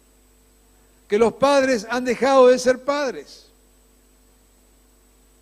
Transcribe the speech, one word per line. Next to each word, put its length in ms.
que 120
los 160
padres 540
han 160
dejado 440
de 100
ser 240
padres, 640